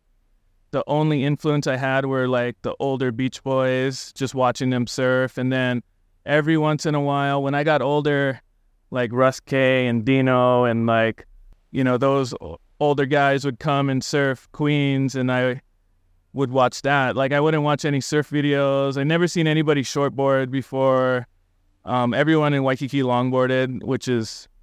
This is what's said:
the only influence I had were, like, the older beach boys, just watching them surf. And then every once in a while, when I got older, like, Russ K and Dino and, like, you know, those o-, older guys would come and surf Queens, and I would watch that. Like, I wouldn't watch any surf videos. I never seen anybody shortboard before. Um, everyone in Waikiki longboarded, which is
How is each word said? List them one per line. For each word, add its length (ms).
the 160
only 380
influence 420
I 100
had 300
were, 220
like, 340
the 160
older 320
beach 320
boys, 720
just 240
watching 340
them 160
surf. 520
And 140
then 300
every 320
once 300
in 80
a 60
while, 420
when 140
I 80
got 180
older, 580
like, 200
Russ 280
K 480
and 160
Dino 580
and, 240
like, 400
you 100
know, 160
those 420
o-, 200
older 280
guys 380
would 140
come 320
and 140
surf 480
Queens, 640
and 160
I 280
would 180
watch 300
that. 340
Like, 160
I 80
wouldn't 240
watch 200
any 160
surf 300
videos. 640
I 60
never 240
seen 220
anybody 340
shortboard 720
before. 720
Um, 280
everyone 400
in 80
Waikiki 400
longboarded, 800
which 260
is 400